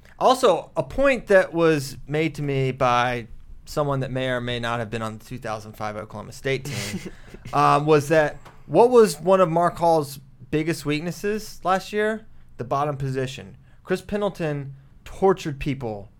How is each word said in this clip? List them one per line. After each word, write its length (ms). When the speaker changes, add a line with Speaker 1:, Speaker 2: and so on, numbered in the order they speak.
Speaker 1:
Also, 580
a 80
point 440
that 260
was 440
made 280
to 60
me 300
by 560
someone 340
that 120
may 180
or 120
may 180
not 200
have 100
been 120
on 160
the 80
two 120
thousand 360
five 240
Oklahoma 340
State 340
team, 460
Speaker 2:
<laughs> 220
Speaker 1:
um, 320
was 240
that 280
what 240
was 300
one 220
of 80
Mark 280
Hall's 420
biggest 340
weaknesses 800
last 280
year? 340
The 60
bottom 340
position. 600
Chris 180
Pendleton 760
tortured 540
people 500